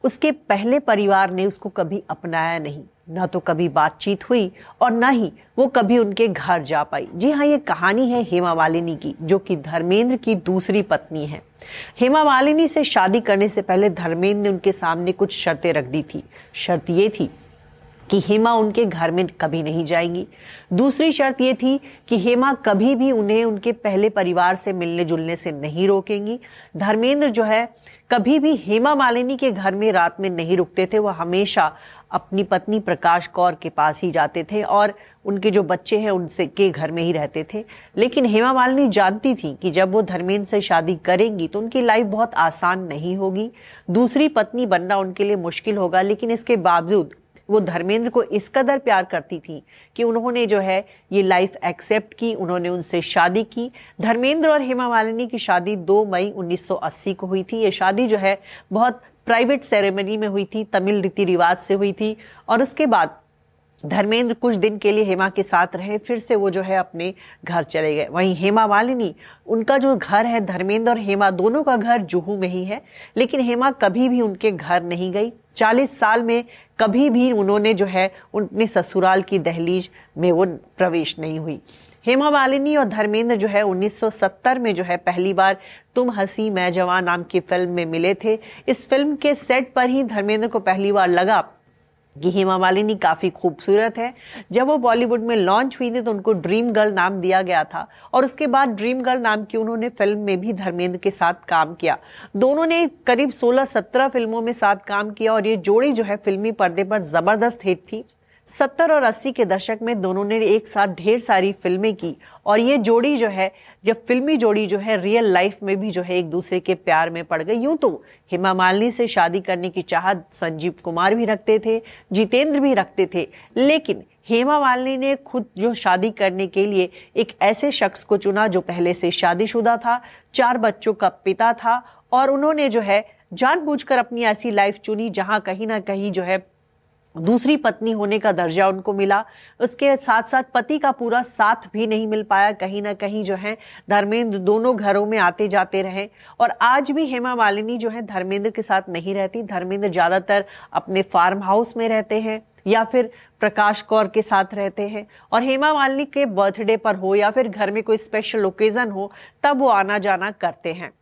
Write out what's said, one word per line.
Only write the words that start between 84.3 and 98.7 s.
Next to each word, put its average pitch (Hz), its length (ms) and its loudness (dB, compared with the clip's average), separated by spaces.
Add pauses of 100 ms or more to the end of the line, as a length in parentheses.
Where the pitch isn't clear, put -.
में 226 160 -2
जो 180 100 -2
है 175 120 -2
पहली 180 380 -2
बार 190 220 2 (380)
तुम 247 160 0
हंसी 214 400 -2
मैं 180 220 0
जवां 180 300 2
नाम 175 200 0
की 175 180 -2
फिल्म 180 300 -2
में 175 160 -2
मिले 170 280 0
थे। 220 240 -2 (300)
इस - 200 -2
फिल्म 285 280 0
के 294 180 0
सेट 262 400 -2
पर 247 140 2
ही 262 140 0
धर्मेंद्र 214 460 -2
को 220 100 -2
पहली 196 340 0
बार 190 160 4
लगा 180 400 2 (720)
कि 180 80 2
हेमा 190 280 0
मालिनी 196 360 2
काफ़ी 175 360 0
खूबसूरत 202 680 0
है। 240 160 -6 (380)
जब 247 140 2
वो 302 120 2
बॉलीवुड 240 440 2
में 233 140 -2
लॉन्च 214 440 2
हुई 240 100 -2
थी 240 100 -2
तो 226 100 -4
उनको 208 220 -2
ड्रीम 208 380 0
गर्ल 214 220 2
नाम 190 280 0
दिया 185 220 2
गया 175 220 0
था - 240 -10 (240)
और 262 120 4
उसके 277 220 -4
बाद 269 220 2
ड्रीम 233 320 -2